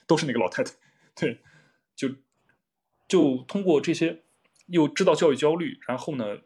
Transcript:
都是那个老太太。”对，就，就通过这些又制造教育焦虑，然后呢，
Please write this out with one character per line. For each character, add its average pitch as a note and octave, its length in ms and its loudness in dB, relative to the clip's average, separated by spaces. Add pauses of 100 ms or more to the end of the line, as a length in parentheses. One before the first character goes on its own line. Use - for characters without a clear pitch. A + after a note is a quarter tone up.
都 E3 100 4
是 D#3 100 -4
那 B2+ 60 -4
个 A#2 60 -2
老 F#2 100 0
太 - 140 -6
太。” - 80 -8 (460)
对， C3 240 -6 (540)
就， C3+ 140 -6 (1000)
就 C#3+ 360 2
通 G3+ 200 -6
过 F3 160 4
这 D#3+ 140 0
些 E3 300 -2 (460)
又 E3+ 200 2
制 - 160 -2
造 F3+ 100 6
教 D#3 160 4
育 B2+ 60 2
焦 D3+ 180 2
虑， E3 320 -6
然 B2+ 120 -4
后 D3+ 180 -8
呢， G#2 300 -6